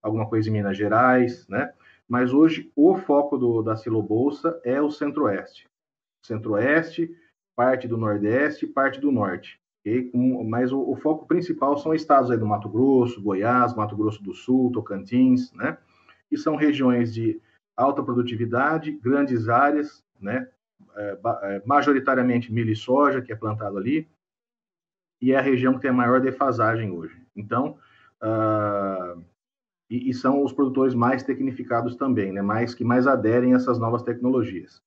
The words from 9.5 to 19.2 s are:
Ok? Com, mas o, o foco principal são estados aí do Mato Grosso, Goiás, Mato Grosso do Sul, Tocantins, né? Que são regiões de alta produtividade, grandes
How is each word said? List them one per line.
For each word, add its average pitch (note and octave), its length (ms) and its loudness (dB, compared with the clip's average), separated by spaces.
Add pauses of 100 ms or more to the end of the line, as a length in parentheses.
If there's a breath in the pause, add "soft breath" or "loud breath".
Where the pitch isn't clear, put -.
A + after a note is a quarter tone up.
Ok? B2 320 -4
Com, B2 320 0
mas A#2+ 280 -2
o, C3+ 80 -2
o C3+ 160 -2
foco D#3 320 -2
principal D#3 500 0
são D#3 160 -2
estados C3+ 380 4
aí A#2 60 2
do G#2+ 80 0
Mato G#2 240 -2
Grosso, A#2+ 520 2
Goiás, A2 540 0
Mato G#2+ 200 -4
Grosso G#2+ 280 -2
do F#2+ 100 -10
Sul, B2+ 380 0
Tocantins, A#2+ 840 2
né? D#3 240 -6 (520 soft breath)
Que - 80 -2
são D#3 180 -2
regiões B2+ 580 2
de A2 260 -2 (360)
alta C#3 260 0
produtividade, B2 920 -2
grandes B2+ 580 0